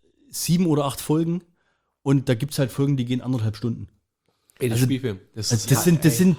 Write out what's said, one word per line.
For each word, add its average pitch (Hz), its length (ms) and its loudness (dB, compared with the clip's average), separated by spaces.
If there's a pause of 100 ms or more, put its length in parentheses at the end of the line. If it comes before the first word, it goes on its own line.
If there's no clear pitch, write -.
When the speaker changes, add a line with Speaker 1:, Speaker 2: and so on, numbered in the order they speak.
(300)
Speaker 1:
sieben 175 380 0
oder 147 180 2
acht 123 160 -6
Folgen 165 400 -2 (640)
und 139 260 2
da 127 60 2
gibt's 139 240 -6
halt 131 120 0
Folgen, 143 240 0
die 127 80 -2
gehen 123 180 -2
anderthalb 110 360 -2
Stunden. 113 320 -6 (720)
Speaker 2:
Ey, 127 100 -2
das 113 80 0
Speaker 1:
Also, 127 80 2
Speaker 2:
Spielfilm. 127 340 -2 (160)
Das 107 160 -6
Speaker 1:
also 120 120 4
Speaker 2:
ist - 80 -2
Speaker 1:
das 131 80 4
Speaker 2:
ja, - 40 -2
Speaker 1:
sind, 170 220 2
das 151 80 4
Speaker 2:
ey. - 60 -2
Speaker 1:
sind, 185 200 4